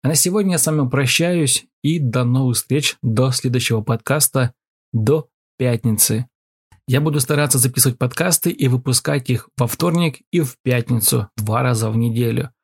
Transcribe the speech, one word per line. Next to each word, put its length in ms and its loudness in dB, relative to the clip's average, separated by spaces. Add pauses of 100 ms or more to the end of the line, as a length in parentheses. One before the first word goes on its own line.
А 60 0
на 60 2
сегодня 380 0
я 60 0
с 80 0
вами 220 0
прощаюсь 760 0 (160)
и 160 0
до 260 0
новых 320 2
встреч, 460 -2
до 300 2
следующего 480 0
подкаста, 760 0 (380)
до 360 2 (300)
пятницы. 720 0 (580)
Я 140 2
буду 180 0
стараться 400 0
записывать 400 0
подкасты 520 -2
и 180 -2
выпускать 600 -2
их 200 -2 (100)
во 80 2
вторник 540 0 (100)
и 100 0
в 220 -6
пятницу, 760 0
два 260 -2
раза 280 0
в 60 -2
неделю. 540 -2 (140)